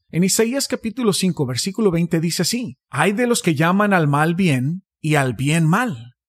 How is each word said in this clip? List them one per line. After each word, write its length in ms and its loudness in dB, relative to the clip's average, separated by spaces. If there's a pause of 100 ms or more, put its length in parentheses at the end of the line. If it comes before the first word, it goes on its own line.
En 160 0
Isaías 420 0
capítulo 460 -2
cinco, 340 0
versículo 460 0
veinte 260 0
dice 240 -2
así: 360 -4 (100)
"Ay 240 0
de 160 0
los 120 0
que 140 0
llaman 380 2
al 160 2
mal 260 2
bien 480 0 (180)
y 140 0
al 200 0
bien 340 0
mal, 460 -2 (140)